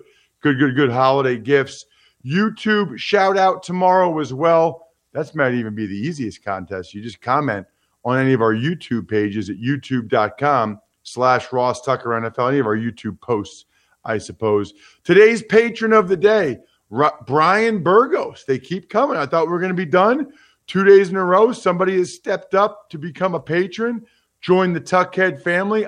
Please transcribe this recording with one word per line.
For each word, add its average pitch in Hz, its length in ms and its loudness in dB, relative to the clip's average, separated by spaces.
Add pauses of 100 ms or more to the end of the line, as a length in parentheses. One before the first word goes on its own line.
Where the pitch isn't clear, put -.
(400)
good, 143 180 0
good, 131 180 0
good 139 140 2
holiday 131 480 0
gifts. 131 480 -2 (400)
YouTube 208 720 -2
shout 196 400 0
out 190 260 2
tomorrow 180 560 2
as 131 140 -6
well. 165 540 0 (240)
That 156 240 -8
might 135 200 0
even 110 200 -4
be 110 100 -6
the 95 80 -8
easiest 117 500 -8
contest. 95 500 -10
You 104 80 -14
just 113 200 -16
comment 123 460 -2 (380)
on 127 120 0
any 131 160 2
of 123 80 2
our 113 120 2
YouTube 123 560 -4
pages 104 400 -2
at 95 80 -10
youtube 127 500 -6
dot 107 300 0
com 117 420 -2 (240)
slash 127 480 -2
Ross 123 300 -2
Tucker 117 340 -4
N 113 100 -4
F 113 140 -8
L, 123 80 0
any 139 120 0
of 123 60 0
our 107 120 0
YouTube 113 420 -8
posts, - 460 -6 (380)
I 113 140 -4
suppose. 104 560 -2 (300)
Today's 214 400 6
patron 220 500 0
of 214 140 4
the 185 100 0
day, 185 420 0 (300)
Ru-, 139 200 0 (180)
Brian 185 560 2
Burgos. 196 640 0
They 135 100 0
keep 180 320 -10
coming. 254 280 -2
I 147 80 -2
thought 160 200 0
we 170 80 -4
were 175 60 -2
gonna 185 140 -4
be 180 120 -4
done. 202 460 2 (340)
Two 190 200 0
days 196 240 8
in 190 80 -4
a 185 80 -2
row, 202 260 4
somebody 185 460 -2
has 180 160 -2
stepped - 420 -6
up 208 360 -2
to 170 60 -14
become 175 380 -6
a 160 40 -4
patron, 214 680 -4 (340)
join 180 320 2
the 165 80 -2
Tuckhead 180 640 0
family. 196 460 -2